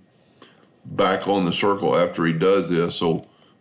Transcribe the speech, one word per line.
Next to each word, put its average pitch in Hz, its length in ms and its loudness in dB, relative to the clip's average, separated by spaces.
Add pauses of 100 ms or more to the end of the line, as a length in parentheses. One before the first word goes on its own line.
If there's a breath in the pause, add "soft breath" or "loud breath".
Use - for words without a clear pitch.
(840 soft breath)
back 95 420 -2
on 98 160 2
the 87 80 0
circle 92 420 0
after 85 320 0
he 85 60 2
does 92 380 2
this. 85 260 0
So 85 320 -2 (340 soft breath)